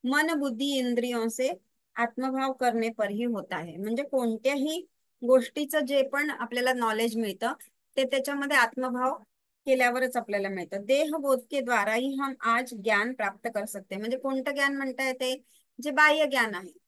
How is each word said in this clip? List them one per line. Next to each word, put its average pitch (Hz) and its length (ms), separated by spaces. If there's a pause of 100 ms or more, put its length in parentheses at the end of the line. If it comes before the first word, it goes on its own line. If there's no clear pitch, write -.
मन, 302 340
बुद्धी, 277 400
इंद्रियों 240 500
से 254 200 (460)
आत्मभाव 262 580
करने 233 360
पर 214 200
ही 208 140
होता 196 340
है. 165 200
म्हणजे 226 260
कोणत्याही 269 840 (360)
गोष्टीचं 262 640
जे 269 220
पण 285 220
आपल्याला 247 440
knowledge 240 440
मिळतं, 226 360 (440)
ते 269 60
त्याच्यामध्ये 277 540
आत्मभाव 254 600 (480)
केल्यावरच 254 520
आपल्याला 202 320
मिळतं. 190 360
देहबोध 277 540 (120)
के 277 100
द्वारा 220 320
ही 262 220
हम 269 240
आज 240 340
ज्ञान 214 400
प्राप्त 208 420
कर 208 100
सकते. 190 300
म्हणजे 226 220
कोणतं 269 340
ज्ञान 277 260
म्हणता 262 300
येते? 262 340 (400)
जे 294 100
बाह्य 302 340
ज्ञान 240 300
आहे 185 160 (160)